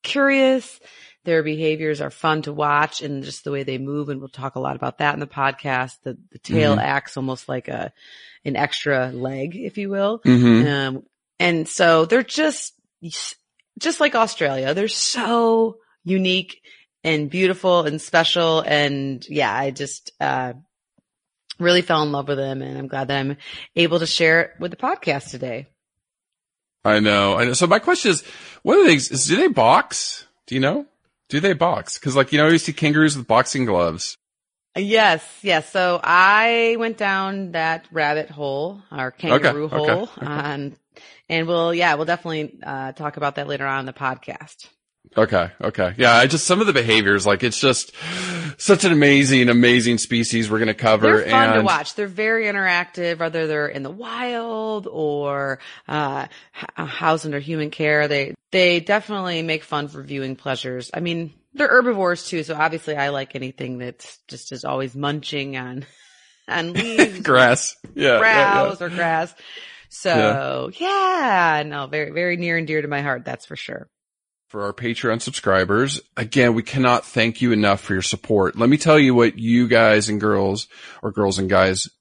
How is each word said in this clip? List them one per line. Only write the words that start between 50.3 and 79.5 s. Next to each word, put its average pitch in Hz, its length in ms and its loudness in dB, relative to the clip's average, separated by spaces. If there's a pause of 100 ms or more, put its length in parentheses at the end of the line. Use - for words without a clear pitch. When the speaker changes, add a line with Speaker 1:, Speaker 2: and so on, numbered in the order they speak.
Speaker 2:
we're 110 100 0
gonna 110 140 0
cover. 110 440 4
Speaker 1:
They're - 120 0
fun 262 200 4
to - 80 4
Speaker 2:
And 214 80 2
Speaker 1:
watch. 160 280 0
They're 208 140 -6
very 214 380 -2
interactive, 180 720 -2
whether 165 260 -2
they're 151 220 -2
in 139 160 -8
the 139 80 -10
wild 226 960 -8
or, 143 720 -4 (280)
uh, 139 380 -4 (340)
h-, - 60 -12 (120)
uh, 165 80 -6
housed 160 400 -2
under 147 140 -6
human 151 300 -6
care. 151 380 0
They, 143 260 -2 (180)
they 180 280 4
definitely 185 640 -2
make 156 200 -4
fun 147 240 -6
for 143 140 -16
viewing 135 340 -8
pleasures. 127 580 -8
I - 60 -6
mean, 170 340 -6 (200)
they're 277 140 -2
herbivores 220 600 2
too, 170 160 -4
so 156 120 -8
obviously 156 400 -4
I 143 140 -2
like 135 260 -6
anything 131 440 -10
that's - 380 -14 (100)
just - 240 -18
is 127 140 -14
always 131 300 -6
munching 143 600 -6
on, 127 280 -10 (320)
<laughs> - 300 -20
on 170 260 -4
leaves, 220 460 0
Speaker 2:
<laughs> - 40 -12
Grass. 127 520 4 (180)
Yeah, 143 100 -4
yeah, 135 100 4
yeah. 110 60 6
Speaker 1:
browse 202 640 2
or 175 80 -8
grass. 170 460 -2 (540)
So, 135 920 0
Speaker 2:
Yeah. 320 800 0
Speaker 1:
yeah, 147 80 -4
no, 147 200 -8
very, 147 240 -4
very 175 260 -2
near 170 200 -4
and 165 80 -4
dear 156 160 -2
to 147 60 -8
my 143 140 -4
heart, 131 240 -4
that's 127 200 -10
for - 100 -16
sure. - 340 -14 (640)
Speaker 2:
For 101 120 -6
our 101 60 -4
Patreon 117 480 -2
subscribers. 104 800 0 (160)
Again, 117 380 2
we 113 80 0
cannot 123 460 0
thank 113 340 0
you 123 100 2
enough 104 300 4
for - 120 -4
your 92 100 0
support. 101 520 0
Let 117 140 2
me 147 80 6
tell 156 220 4
you 131 160 4
what 117 240 4
you 117 280 2